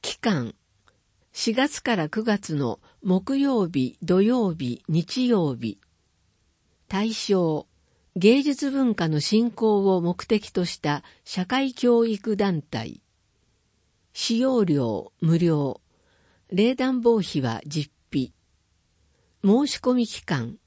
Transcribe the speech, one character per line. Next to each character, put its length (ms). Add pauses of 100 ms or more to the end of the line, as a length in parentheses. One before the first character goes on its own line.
期 160
間、 360 (760)
四 220
月 280
か 140
ら 140
九 140
月 300
の 240 (240)
木 360
曜 300
日、 340
土 180
曜 320
日、 340
日 400
曜 300
日。 240 (1080)
対 240
象、 540 (500)
芸 260
術 280
文 240
化 140
の 120
振 300
興 460
を 60
目 220
的 260
と 160
し 100
た 260 (220)
社 220
会 260
教 320
育 320
団 240
体。 400 (1120)
使 260
用 260
料 580
無 160
料。 420 (720)
冷 240
暖 260
房 200
費 200
は 240
実 260 (200)
費。 240 (1080)
申 240
し 120
込 160
み 120
期 140
間 460